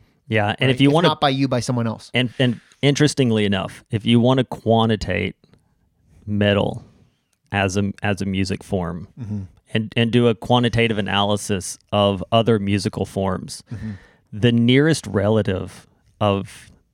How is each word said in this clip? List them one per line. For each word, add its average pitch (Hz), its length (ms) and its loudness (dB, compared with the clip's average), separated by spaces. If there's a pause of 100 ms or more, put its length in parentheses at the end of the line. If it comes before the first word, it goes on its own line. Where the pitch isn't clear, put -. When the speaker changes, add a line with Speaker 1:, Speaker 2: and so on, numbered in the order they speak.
(280)
Speaker 1:
Yeah, 107 200 2 (120)
and - 20 -2
Speaker 2:
Right? 131 80 2
Speaker 1:
if 127 100 0
you 135 100 6
Speaker 2:
If 143 40 2
Speaker 1:
wanna 165 160 4
Speaker 2:
not 156 120 -4
by 147 80 2
you, 135 200 0
by 127 100 -2
someone 117 280 -2
else. - 260 -10
Speaker 1:
And, 123 260 0
and 123 220 0 (200)
interestingly 131 640 2
enough, 98 480 -4
if 107 140 -4
you 117 160 4
wanna 127 240 2
quantitate 110 920 -2 (920)
metal 104 600 0 (640)
as 98 260 -2
a, 101 140 -2 (100)
as 101 200 -4
a 98 40 -4
music 95 380 -4
form 87 440 -6 (120)
Speaker 2:
Mm-hmm. 104 220 -10 (320)
Speaker 1:
and, 113 220 -4
and 117 160 0
do 120 160 2
a 113 80 2
quantitative 117 640 0
analysis 101 800 -4 (140)
of 101 400 2
other 113 280 2
musical 98 460 -2
forms, - 640 -6
Speaker 2:
Mm-hmm. 110 200 -10 (420)
Speaker 1:
the 110 180 4
nearest 127 560 2
relative 101 800 -2 (320)
of 101 520 -2 (220)